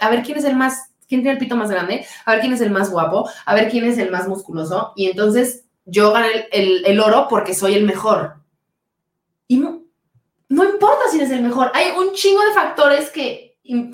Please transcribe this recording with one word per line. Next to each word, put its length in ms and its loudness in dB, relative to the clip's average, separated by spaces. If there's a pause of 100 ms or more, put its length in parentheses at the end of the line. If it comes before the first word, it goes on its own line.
a 80 2
ver 140 0
quién 160 -8
es 60 -2
el 120 0
más, 340 -4 (160)
quién 140 -2
tiene 120 0
el 60 -2
pito 180 -4
más 140 -2
grande, 360 -4 (180)
a 80 0
ver 80 2
quién 140 -2
es 80 0
el 80 0
más 200 0
guapo, 380 -2 (160)
a 100 -2
ver 140 2
quién 160 -2
es 140 0
el 120 -4
más 160 -4
musculoso, 720 -8
y 140 -2
entonces 540 0 (200)
yo 280 4
gané 200 2
el, 200 -4
el, 340 2
el 140 4
oro 280 4
porque 240 0
soy 220 0
el 100 2
mejor. 520 -2 (1120)
Y 120 2
no, 240 -4 (640)
no 160 4
importa 460 2
si 80 0
eres 120 -2
el 120 -2
mejor, 320 0
hay 240 2
un 160 -2
chingo 320 2
de 80 2
factores 560 2
que, 480 -10 (360)